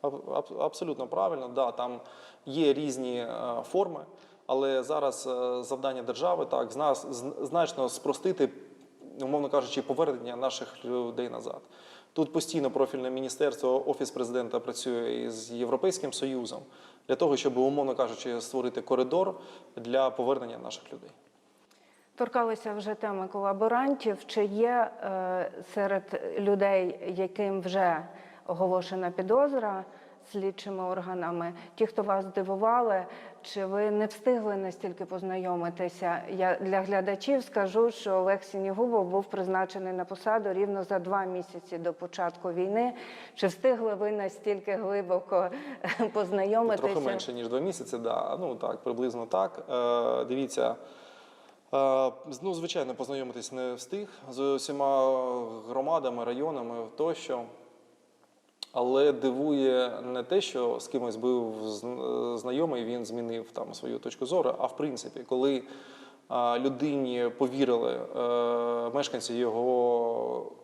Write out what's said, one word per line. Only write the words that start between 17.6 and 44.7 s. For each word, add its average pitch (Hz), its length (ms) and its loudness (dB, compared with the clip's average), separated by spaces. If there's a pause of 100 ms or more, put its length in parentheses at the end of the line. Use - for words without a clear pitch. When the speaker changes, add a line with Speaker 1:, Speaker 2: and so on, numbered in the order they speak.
Speaker 1:
кажучи, 117 460 -2
створити 123 420 -2
коридор 143 520 2 (420)
для 123 340 2
повернення 123 480 0
наших - 340 -12
людей. - 180 -16 (1080)
Speaker 2:
Торкалися 226 560 0
вже 208 220 -4
теми 196 340 -4
колаборантів. 220 1000 2
Чи 208 180 2
є, 226 460 4 (120)
е, 185 480 -2 (240)
серед 196 460 0 (180)
людей, 196 600 4 (180)
яким 190 440 0
вже 175 420 2 (440)
оголошена 180 640 0
підозра 214 760 2 (480)
слідчими 190 520 -4
органами, 175 680 -2 (220)
ті, 220 120 4
хто 220 160 -2
вас 196 220 2
здивували, 196 800 2 (380)
чи 196 240 -4
ви 208 240 2
не 214 160 4
встигли 214 500 2
настільки 185 480 -4
познайомитися? 180 1200 -2
Я 185 320 2
для 190 200 2
глядачів 196 600 2
скажу, 214 480 4
що 214 220 -4
Олег 190 300 4
Сінігубов 196 640 2
був 196 180 2
призначений 190 680 0
на 180 120 -2
посаду 202 480 0
рівно 196 320 0
за 196 140 0
два 190 260 0
місяці 180 540 -8
до 170 140 -2
початку 175 600 -4
війни. 208 400 2 (420)
Чи 196 120 0
встигли 220 480 2
ви 208 180 0
настільки 202 600 -2